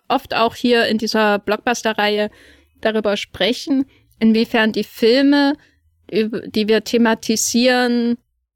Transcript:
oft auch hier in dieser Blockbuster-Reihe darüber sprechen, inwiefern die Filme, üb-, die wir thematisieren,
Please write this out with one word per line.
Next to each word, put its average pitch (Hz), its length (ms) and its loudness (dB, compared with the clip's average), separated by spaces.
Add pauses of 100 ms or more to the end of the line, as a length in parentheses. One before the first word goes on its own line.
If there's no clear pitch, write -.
oft - 260 -4
auch 226 200 0
hier 240 320 2
in 220 120 -2
dieser 214 400 0
Blockbuster-Reihe 214 920 -2 (500)
darüber 214 360 -2
sprechen, 262 680 -4 (320)
inwiefern 220 540 2
die 208 120 -4
Filme, 277 680 2 (560)
üb-, 214 400 -4
die 214 180 -2
wir 214 160 2
thematisieren, 240 1300 0 (380)